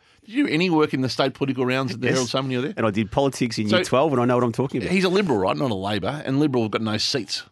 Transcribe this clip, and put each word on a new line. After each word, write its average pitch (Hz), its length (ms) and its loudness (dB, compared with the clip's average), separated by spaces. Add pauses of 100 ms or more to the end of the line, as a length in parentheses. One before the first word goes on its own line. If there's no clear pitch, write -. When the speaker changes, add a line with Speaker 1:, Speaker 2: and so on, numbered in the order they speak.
(240)
Speaker 1:
did 208 100 -14
you 277 120 2
do - 80 -2
any 180 160 2
work 151 240 2
in 131 80 0
the 127 80 0
state 135 240 -2
political 131 320 -2
rounds 127 260 -2
at 113 80 -8
the 123 60 -2
Speaker 2:
Yes. - 80 2
Speaker 1:
Herald 127 160 0
Sun 135 140 -2
when 135 80 -4
you 123 60 -2
were 123 40 -2
there? 160 160 -6
Speaker 2:
And 113 80 2
I 107 40 2
did 104 220 0
politics 139 460 0
in 107 100 -2
Speaker 1:
So, 107 80 4
Speaker 2:
year 180 80 2
twelve, 143 280 2
and 123 100 2
I - 20 2
know 123 120 4
what 123 80 4
I'm 120 80 0
talking 127 280 -2
about. 92 100 -4
Speaker 1:
he's 185 140 2
a 185 60 2
Liberal, 180 280 2
right? 98 160 2
Not 143 160 -2
a 107 40 -2
Labor. 101 500 -4
And 135 160 0
Liberal 131 220 2
have 107 80 0
got 113 100 -2
no 107 160 -2
seats. - 560 -4